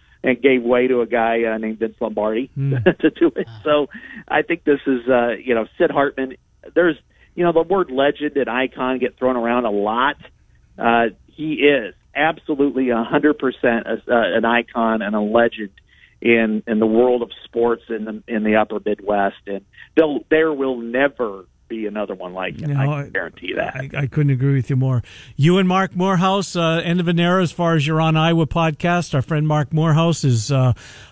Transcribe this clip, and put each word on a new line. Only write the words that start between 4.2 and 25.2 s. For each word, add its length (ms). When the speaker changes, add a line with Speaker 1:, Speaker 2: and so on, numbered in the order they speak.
Speaker 1:
I 140
think 240
this 200
is, 220
uh, 220
you 140
know, 100
Sid 140
Hartman. 440
There's, 220
you 100
know, 80
the 100
word 260
legend 460
and 140
icon 500
get 180
thrown 200
around 260
a 80
lot. 460
Uh, 280
he 260
is 420
absolutely 760
a 120
hundred 380
percent 480
a, 60
uh, 440
an 60
icon 580
and 140
a 60
legend 500
in, 460
in 120
the 80
world 340
of 100
sports 420
in 160
the, 240
in 160
the 140
upper 280
Midwest. 520
And 160
they'll, 240
there 220
will 300
never 640
be 160
another 300
one 180
like 260
it. 80
Speaker 2:
No, 120
Speaker 1:
I 60
can 80
Speaker 2:
I 160
Speaker 1:
guarantee 440
that. 220
Speaker 2:
I, 200
I 120
couldn't 240
agree 240
with 160
you 40
more. 280